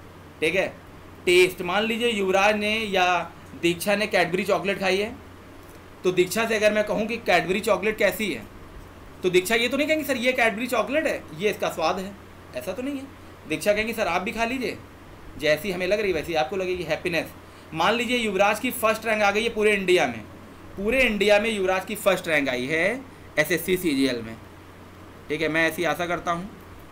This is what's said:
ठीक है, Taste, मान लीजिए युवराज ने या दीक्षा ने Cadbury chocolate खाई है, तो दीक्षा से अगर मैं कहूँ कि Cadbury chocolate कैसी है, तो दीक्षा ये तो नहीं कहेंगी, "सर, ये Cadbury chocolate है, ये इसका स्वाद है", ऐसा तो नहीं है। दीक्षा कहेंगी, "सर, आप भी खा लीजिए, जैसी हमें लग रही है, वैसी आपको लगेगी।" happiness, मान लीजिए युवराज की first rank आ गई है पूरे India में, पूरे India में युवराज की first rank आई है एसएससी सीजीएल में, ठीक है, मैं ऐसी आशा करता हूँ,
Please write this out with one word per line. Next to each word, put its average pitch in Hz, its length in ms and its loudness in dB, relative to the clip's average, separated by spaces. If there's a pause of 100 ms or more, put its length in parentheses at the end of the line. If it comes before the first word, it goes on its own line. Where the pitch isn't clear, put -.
(440)
ठीक 170 120 2
है, 180 120 2 (580)
Taste, 180 360 6
मान 185 220 0
लीजिए 226 260 0
युवराज 196 460 4
ने 208 220 0
या 180 540 0 (300)
दीक्षा 170 340 2
ने 208 120 0
Cadbury 185 400 0
chocolate 185 320 0
खाई 190 180 0
है, 220 180 -4 (880)
तो 185 80 4
दीक्षा 180 340 0
से 220 100 0
अगर 208 180 4
मैं 214 100 2
कहूँ 208 220 -2
कि 226 140 -4
Cadbury 185 420 2
chocolate 208 360 0
कैसी 202 360 0
है, 113 80 -8 (840)
तो 185 60 0
दीक्षा 180 260 2
ये 240 140 2
तो 262 80 0
नहीं 294 100 0
कहेंगी, 311 180 0
"सर, 277 120 -2
ये 247 160 0
Cadbury 233 380 0
chocolate 254 360 0
है, 151 140 -2 (140)
ये 196 140 -2
इसका 190 200 -2
स्वाद 170 300 -2
है", 190 120 -8 (440)
ऐसा 127 180 -6
तो 247 80 -8
नहीं 277 140 -6
है। 269 100 -10 (440)
दीक्षा - 240 0
कहेंगी, 220 200 -2
"सर, 208 140 -2
आप 175 140 0
भी 202 100 -4
खा 220 140 -2
लीजिए, 233 320 -4 (600)
जैसी 151 340 2
हमें 180 160 -4
लग 208 120 2
रही 202 120 2
है, 165 60 0
वैसी 151 160 -4
आपको 156 220 0
लगेगी।" 180 280 -2
happiness, 160 480 -2 (420)
मान 175 200 4
लीजिए 240 240 0
युवराज 208 420 2
की 254 120 -2
first 214 340 0
rank 214 160 0
आ 202 100 6
गई 208 120 0
है 233 60 0
पूरे 214 240 2
India 180 340 4
में, 117 120 -6 (580)
पूरे 226 260 2
India 208 360 4
में 220 100 0
युवराज 190 360 0
की - 100 -6
first 185 320 2
rank 147 220 2
आई 123 160 -2
है 160 180 0 (560)
एसएससी 170 380 2
सीजीएल 135 440 0
में, 113 140 -12 (920)
ठीक 151 120 -4
है, 160 60 2
मैं 160 200 2
ऐसी 160 160 -2
आशा 156 240 0
करता 170 240 -4
हूँ, 175 180 -6 (420)